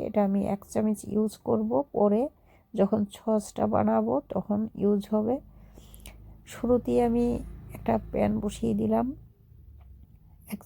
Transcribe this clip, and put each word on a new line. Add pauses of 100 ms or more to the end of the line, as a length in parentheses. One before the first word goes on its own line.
এটা
আমি
এক
চামচ
ইউজ
করব, (100)
পরে (460)
যখন (100)
সসটা
বানাবো
তখন
ইউজ
হবে। (1040)
শুরুতেই
আমি (340)
একটা (120)
প্যান
বসিয়ে
দিলাম (1300)
এক